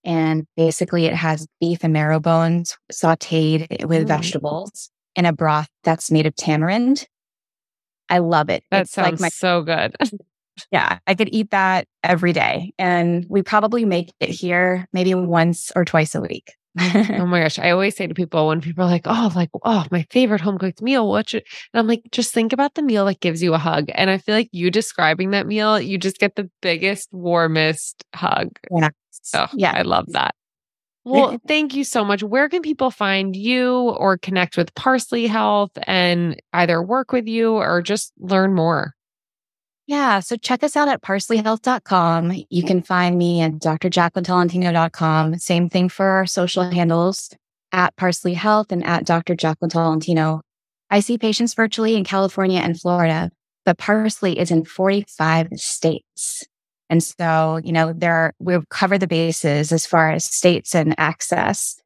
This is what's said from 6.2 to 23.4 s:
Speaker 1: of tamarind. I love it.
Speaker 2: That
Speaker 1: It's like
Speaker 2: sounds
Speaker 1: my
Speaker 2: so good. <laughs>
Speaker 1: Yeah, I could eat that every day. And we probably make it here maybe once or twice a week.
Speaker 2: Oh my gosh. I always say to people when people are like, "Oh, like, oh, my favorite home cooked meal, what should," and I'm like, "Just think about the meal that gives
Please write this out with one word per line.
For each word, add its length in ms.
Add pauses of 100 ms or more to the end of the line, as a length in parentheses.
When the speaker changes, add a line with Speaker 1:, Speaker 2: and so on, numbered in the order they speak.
Speaker 1:
of 100
tamarind. 680 (1000)
I 100
love 320
it. 200
Speaker 2:
That 120
Speaker 1:
It's 140
like 100
Speaker 2:
sounds 140
Speaker 1:
my 80
Speaker 2:
so 340
good. 380
<laughs> 100 (640)
Speaker 1:
Yeah, 340
I 80
could 180
eat 180
that 360 (160)
every 300
day. 460
And 500
we 140
probably 420
make 260 (100)
it 100
here 600
maybe 240
once 600
or 80
twice 300
a 80
week. 320 (240)
Speaker 2:
Oh 460
my 160
gosh. 180
I 120
always 260
say 100
to 80
people 340
when 120
people 240
are 60
like, 160
"Oh, 280
like, 140 (160)
oh, 260
my 200
favorite 320
home 160
cooked 240
meal, 260
what 220
should," 120 (300)
and 80
I'm 60
like, 160 (100)
"Just 220
think 180
about 220
the 80
meal 240
that 140
gives 220